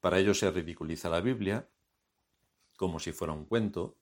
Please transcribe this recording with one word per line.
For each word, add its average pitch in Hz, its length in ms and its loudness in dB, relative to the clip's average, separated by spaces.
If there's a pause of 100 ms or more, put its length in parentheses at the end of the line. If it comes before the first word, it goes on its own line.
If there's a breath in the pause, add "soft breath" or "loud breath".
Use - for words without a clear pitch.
Para 92 180 4
ello 98 140 6
se 95 180 2
ridiculiza 82 600 -4
la 85 100 2
Biblia, 107 480 -2 (1080)
como 87 220 -2
si 80 140 -6
fuera 80 220 -4
un 76 100 -8
cuento 104 560 -2